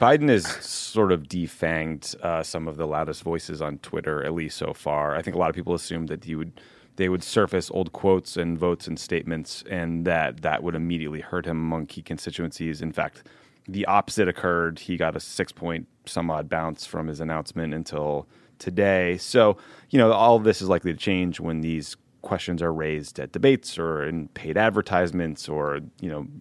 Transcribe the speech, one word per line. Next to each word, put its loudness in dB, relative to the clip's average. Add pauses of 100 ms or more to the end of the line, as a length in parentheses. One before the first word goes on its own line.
Biden 8
has 6
sort 0
of 0
defanged, -4
uh, 0
some -6
of -8
the -2
loudest -2
voices -4
on -6
Twitter, -4
at -4
least -6
so -6
far. -2
I -4
think -6
a -2
lot 2
of -2
people -2
assumed -6
that -8
he -8
would, -8 (360)
they 2
would 0
surface 2
old -2
quotes 2
and -2
votes 0
and -4
statements, -4
and -2
that 0
that 0
would -2
immediately -2
hurt -6
him -4
among -2
key -14
constituencies. -6
In -6
fact, -4 (460)
the -4
opposite 4
occurred. 0
He -4
got 0
a -6
six -6
point -6 (200)
some -4
odd -2
bounce -4
from -6
his -6
announcement -4
until -4 (320)
today. 2
So, 6 (320)
you 6
know, 8
all 8
of 4
this 6
is -4
likely 2
to -6
change 0
when -4
these -4 (260)
questions -2
are 0
raised -4
at -8
debates 2
or -2
in -4
paid -6
advertisements 0
or, -2 (200)
you -6
know, -8 (140)